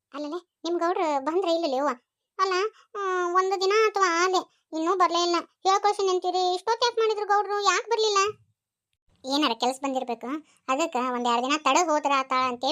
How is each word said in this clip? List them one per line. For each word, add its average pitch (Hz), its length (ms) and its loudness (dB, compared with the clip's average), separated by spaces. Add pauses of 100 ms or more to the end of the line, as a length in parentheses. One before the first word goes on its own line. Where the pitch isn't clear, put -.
(140)
ಅಲ್ಲಲೇ, 294 500 -10
ನಿಮ್ 339 140 -2
ಗೌಡ್ರು 330 460 -2
ಬಂದ್ರೆ 339 300 0
ಇಲ್ಲಲೇ 330 220 -2
ಯವ್ವ? 285 120 0 (500)
ಅಲ್ಲ, 381 140 0 (420)
ಆ, 370 340 -2
ಒಂದು 381 320 0
ದಿನ 381 120 2 (140)
ಅಥವಾ 370 380 2
ಆಲೆ, 370 140 2 (380)
ಇನ್ನೂ 330 200 0
ಬರ್ಲೇ 339 260 2
ಇಲ್ಲ. 349 180 0
ಹೇಳ್ಕೊಳ್ಸಿನಿ 403 680 0
ಅಂತೀರಿ, 359 440 0
ಇಷ್ಟೊತ್ತು 453 320 -2
ಯಾಕೆ 466 140 0
ಮಾಡಿದ್ರು 427 260 0
ಗೌಡ್ರು? 403 340 0
ಯಾಕೆ 403 300 0
ಬರ್ಲಿಲ್ಲ? 427 280 2 (1160)
ಏನಾರ 294 240 2
ಕೆಲ್ಸ 254 220 0
ಬಂದಿರ್ಬೇಕು, 254 440 -4 (420)
ಅದಕ್ಕೆ 285 300 -2
ಒಂದ್ 240 300 -2
ಎರಡ್ 233 140 2
ದಿನ 269 140 0
ತಡ 294 200 2 (140)
ಹೋದ್ರ 294 260 0
ಆತ 262 200 -2
ಅಂತ 254 360 -2